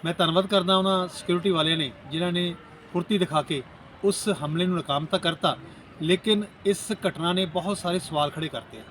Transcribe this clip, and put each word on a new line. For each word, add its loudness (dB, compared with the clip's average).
ਮੈਂ -2
ਧੰਨਵਾਦ 4
ਕਰਦਾ 4
ਉਹਨਾਂ 2
ਸਿਕਿਉਰਿਟੀ 0
ਵਾਲਿਆਂ 2
ਨੇ, -2
ਜਿਨ੍ਹਾਂ 0
ਨੇ -2
ਫੁਰਤੀ 0
ਦਿਖਾ 2
ਕੇ -4
ਉਸ 0
ਹਮਲੇ 0
ਨੂੰ 0
ਨਾਕਾਮ -2
ਤਾਂ 0
ਕਰਤਾ, 0
ਲੇਕਿਨ 2
ਇਸ 0
ਘਟਨਾ 0
ਨੇ 0
ਬਹੁਤ -4
ਸਾਰੇ -2
ਸਵਾਲ 0
ਖੜ੍ਹੇ -6
ਕਰਤੇ -12
ਆ। -18